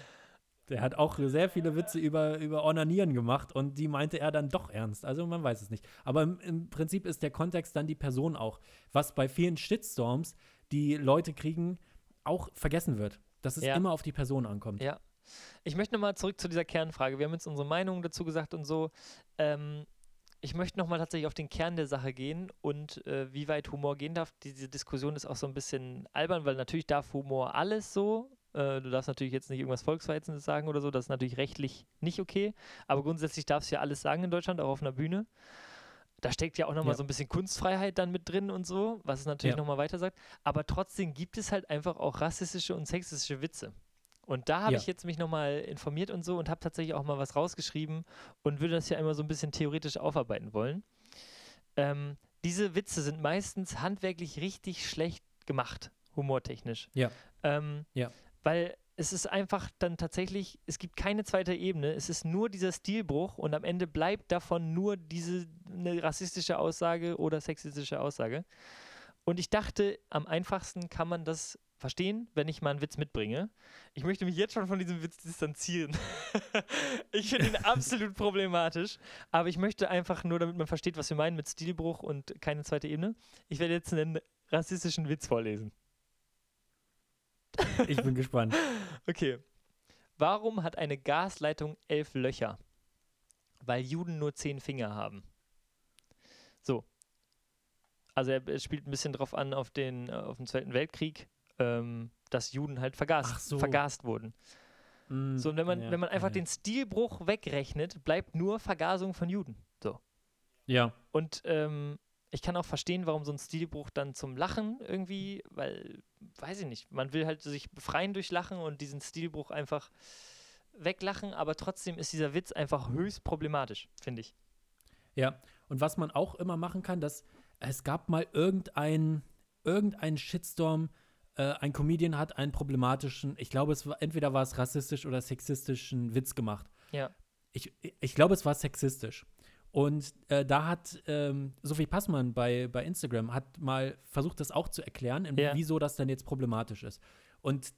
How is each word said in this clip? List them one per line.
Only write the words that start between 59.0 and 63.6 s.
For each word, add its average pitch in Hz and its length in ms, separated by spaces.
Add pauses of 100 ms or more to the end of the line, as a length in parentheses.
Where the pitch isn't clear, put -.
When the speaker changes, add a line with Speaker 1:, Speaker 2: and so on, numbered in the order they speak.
Speaker 2:
ist - 140
einfach 196 500
dann 170 200
tatsächlich, 185 680
es - 140
gibt - 160
keine 208 280
zweite 185 300
Ebene, 160 400
es 147 160
ist 165 160
nur 196 240
dieser 185 220
Stilbruch 185 680
und 151 160
am 151 100